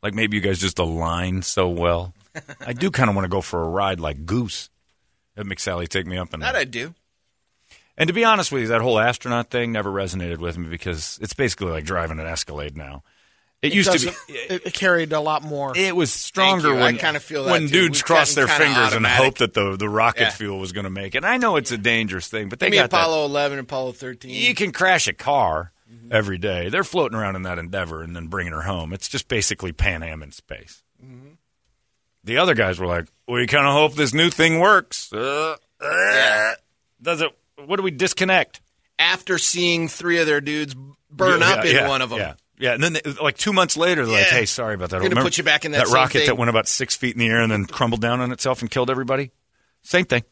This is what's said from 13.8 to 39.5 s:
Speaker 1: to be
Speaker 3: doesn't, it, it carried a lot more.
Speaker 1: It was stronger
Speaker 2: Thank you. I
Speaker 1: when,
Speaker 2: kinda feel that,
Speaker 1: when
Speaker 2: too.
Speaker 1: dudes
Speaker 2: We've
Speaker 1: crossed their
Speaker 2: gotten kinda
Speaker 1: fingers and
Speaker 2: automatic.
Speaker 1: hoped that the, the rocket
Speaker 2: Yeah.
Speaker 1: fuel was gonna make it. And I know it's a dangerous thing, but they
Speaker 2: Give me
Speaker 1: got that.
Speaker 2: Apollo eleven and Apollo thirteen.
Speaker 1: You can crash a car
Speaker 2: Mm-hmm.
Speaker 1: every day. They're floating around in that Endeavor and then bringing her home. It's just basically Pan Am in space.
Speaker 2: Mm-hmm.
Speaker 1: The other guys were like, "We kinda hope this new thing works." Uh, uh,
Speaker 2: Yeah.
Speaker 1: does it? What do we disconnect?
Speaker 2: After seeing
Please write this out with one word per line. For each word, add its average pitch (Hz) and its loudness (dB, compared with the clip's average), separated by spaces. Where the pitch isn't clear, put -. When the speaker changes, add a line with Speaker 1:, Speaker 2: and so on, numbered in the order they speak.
Speaker 1:
to 165 4
be 127 0
Speaker 3:
doesn't, 143 -10
it, 180 -8
it 175 -8
carried 170 0
a 151 0
lot 151 -2
more. 143 -6
Speaker 1:
It 185 0
was 165 2
stronger 190 2
Speaker 2:
Thank 139 4
you. 123 2
I - 4
Speaker 1:
when, 139 2
Speaker 2:
kinda 151 -2
feel 147 -6
that, 135 2
Speaker 1:
when 165 4
Speaker 2:
too. 151 0
Speaker 1:
dudes 156 4
Speaker 2:
We've - -2
Speaker 1:
crossed - 4
their 139 4
Speaker 2:
gotten 151 4
kinda 139 4
Speaker 1:
fingers 127 4
and 110 2
Speaker 2:
automatic. 123 6
Speaker 1:
hoped 135 0
that 117 2
the, 98 0
the 104 -4
rocket 113 2
Speaker 2:
Yeah. 110 4
Speaker 1:
fuel 101 -6
was 92 -8
gonna 98 -6
make 98 -8
it. 135 0
And 151 -6
I 233 2
know 226 2
it's 127 0
a 120 -4
dangerous 107 0
thing, 107 -6
but 123 -10
they - 0
Speaker 2:
Give 190 4
me 202 4
Speaker 1:
got 120 4
that. 185 2
Speaker 2:
Apollo 160 2
eleven 143 -2
and 127 -10
Apollo 131 -6
thirteen. 127 -14
Speaker 1:
You 233 0
can 196 -2
crash 185 2
a 98 -4
car 87 0
Speaker 2:
Mm-hmm. 117 -20
Speaker 1:
every 101 2
day. 90 -2
They're 175 -2
floating 135 -2
around 98 -4
in 92 -6
that 90 -6
Endeavor 85 -6
and 85 -10
then 85 -10
bringing 87 -4
her 78 -6
home. 87 -4
It's 98 -8
just - -8
basically 98 -2
Pan 82 0
Am 80 -10
in 69 -18
space. - -20
Speaker 2:
Mm-hmm. 131 -20
Speaker 1:
The 113 -2
other 170 4
guys 95 2
were 90 -4
like, 87 -2
"We 120 0
kinda 143 4
hope 151 4
this 143 0
new 165 4
thing 160 2
works." 190 2
Uh, 143 -4
uh, 139 -10
Speaker 2:
Yeah. 208 2
Speaker 1:
does 123 -2
it? 160 -2
What 180 -2
do 190 -2
we 185 0
disconnect? 185 0
Speaker 2:
After 175 0
seeing 170 0